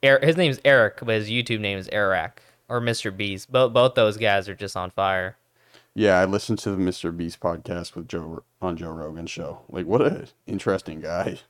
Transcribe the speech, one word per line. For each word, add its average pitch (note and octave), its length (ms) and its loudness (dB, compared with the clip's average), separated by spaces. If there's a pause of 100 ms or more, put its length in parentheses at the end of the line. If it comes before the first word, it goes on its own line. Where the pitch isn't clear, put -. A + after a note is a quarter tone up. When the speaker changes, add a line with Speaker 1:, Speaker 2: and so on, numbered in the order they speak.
Speaker 1:
Er-, C3+ 200 6
his D#3+ 160 4
name's D3+ 260 2
Eric, B2+ 380 6
but A#2 140 0
his G#2+ 120 -2
YouTube A#2 320 -2
name G2 160 -2
is F#2 160 -10
Eric F#2+ 480 0 (260)
or A#2+ 140 -4
Mister A#2 300 -2
Beast. G2 420 -8
Bo-, B2+ 160 4
both B2 260 4
those G#2+ 220 4
guys G2+ 320 2
are G2 60 -8
just G2 200 -10
on F#2 160 -4
fire. F#2+ 460 -2 (580)
Speaker 2:
Yeah, G2 260 6
I F#2+ 60 6
listened G#2 340 -2
to A2 100 -4
the G2 60 -2
Mister F2+ 340 -2
Beast E2+ 300 -8
podcast E2+ 560 -6
with E2+ 100 -12
Joe, E2 380 -10 (180)
on F2+ 140 -4
Joe D#2+ 140 -10
Rogan's D#2+ 420 -10
show. D2+ 360 -12
Like, F2+ 180 -8
what G#2+ 140 2
an - 280 0 (180)
interesting F#2+ 540 -4
guy. E2+ 380 -6 (120)